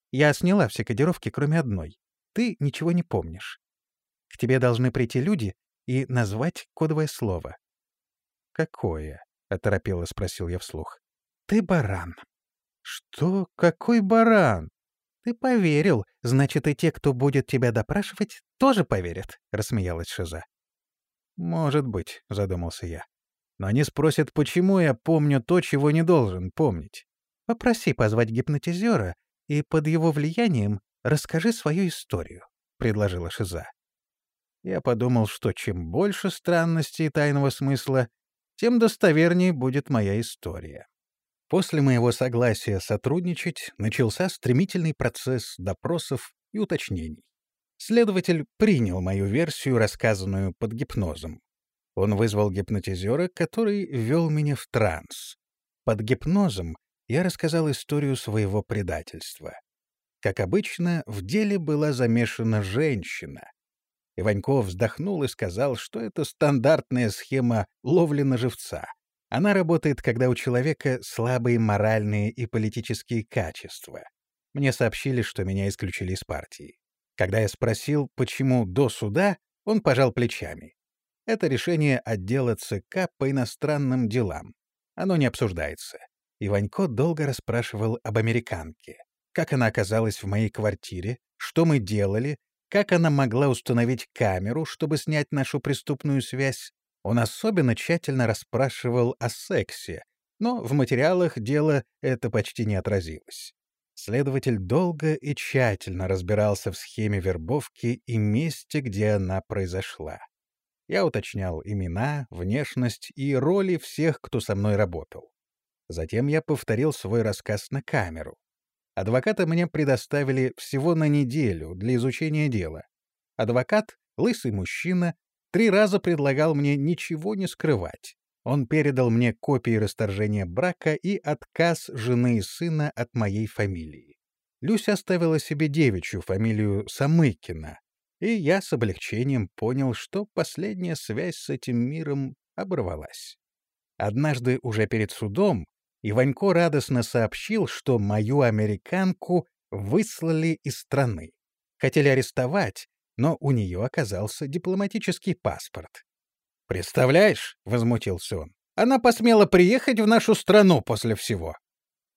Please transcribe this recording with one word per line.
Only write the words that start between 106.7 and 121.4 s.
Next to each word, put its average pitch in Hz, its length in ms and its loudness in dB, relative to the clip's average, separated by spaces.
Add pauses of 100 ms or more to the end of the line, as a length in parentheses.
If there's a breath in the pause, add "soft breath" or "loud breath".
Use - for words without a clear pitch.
в - 60 -12
схеме 104 420 -4
вербовки 95 880 -4
и 117 100 -2
месте, 123 600 0
где 107 320 0
она 95 360 0
произошла. 90 720 -6 (680)
Я 190 180 0
уточнял 95 580 -4
имена, 104 680 -2
внешность 120 800 -4
и 139 220 -2
роли 180 420 2
всех, 151 420 -2
кто - 200 -4
со 104 160 -2
мной 101 200 2
работал. 87 560 -4 (560)
Затем 85 380 -2
я 151 160 2
повторил 143 500 0
свой 113 300 -2
рассказ 104 480 -4
на 139 140 -4
камеру. 85 520 -4 (600)
Адвоката 127 500 0
мне 165 220 0
предоставили 139 880 0
всего 147 380 -2
на 156 120 2
неделю 120 680 0